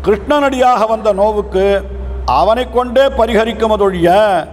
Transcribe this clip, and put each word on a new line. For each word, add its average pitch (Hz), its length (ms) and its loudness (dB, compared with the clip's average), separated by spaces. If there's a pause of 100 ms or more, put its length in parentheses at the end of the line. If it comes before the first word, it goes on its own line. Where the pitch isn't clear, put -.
கிருஷ்ணனடியாக 247 840 0
வந்த 220 260 0
நோவுக்கு 196 680 0 (420)
அவனை 214 460 0
கொண்டே 247 300 0
பரிகரிக்குமதொழிய 220 1080 0 (440)